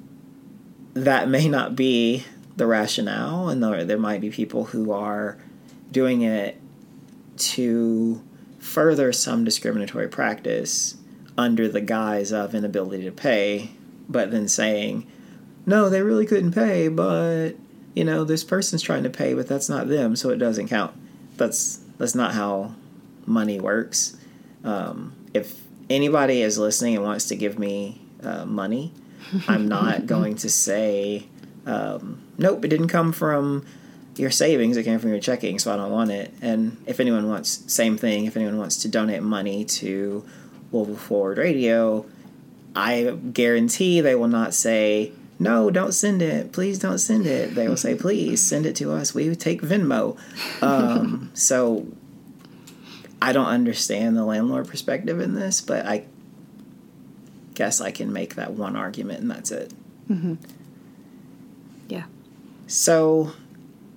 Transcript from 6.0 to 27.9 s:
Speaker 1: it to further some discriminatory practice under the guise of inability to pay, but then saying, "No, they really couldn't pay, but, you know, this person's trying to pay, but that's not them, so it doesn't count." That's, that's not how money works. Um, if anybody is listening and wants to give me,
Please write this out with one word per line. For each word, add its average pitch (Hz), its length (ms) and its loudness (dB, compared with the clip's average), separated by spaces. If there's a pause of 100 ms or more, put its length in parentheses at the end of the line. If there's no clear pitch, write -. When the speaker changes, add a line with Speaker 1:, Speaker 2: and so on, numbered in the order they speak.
Speaker 1:
it 107 380 -2 (760)
to 113 840 0 (380)
further 143 540 4
some 117 320 0
discriminatory 107 640 -2
practice - 880 -2 (400)
under 113 320 2
the 104 120 -2
guise 107 520 -2
of 104 240 -2
inability 98 480 -4
to 92 80 -8
pay, 104 580 0 (380)
but 101 240 0
then 107 160 0
saying, 107 580 -2 (580)
"No, 202 240 4
they 190 140 2
really 214 240 2
couldn't 190 260 2
pay, 190 360 2
but, 165 600 0 (440)
you 165 100 0
know, 160 200 0
this 160 180 0
person's 185 400 -2
trying 139 220 -2
to 127 60 -2
pay, 131 240 -2
but 127 120 -2
that's 139 220 -2
not 131 200 -2
them, 127 280 2
so 127 140 -2
it 120 80 0
doesn't 110 280 0
count." 104 260 -2 (440)
That's, - 420 -2 (200)
that's 123 180 -2
not 113 180 0
how 101 400 -2 (500)
money 107 360 0
works. 101 560 -2 (480)
Um, 95 480 -6 (200)
if - 280 -4 (280)
anybody 139 540 4
is 107 160 2
listening 110 380 2
and 101 80 0
wants 104 240 -2
to 104 80 -4
give 104 220 -2
me, 101 420 -6 (220)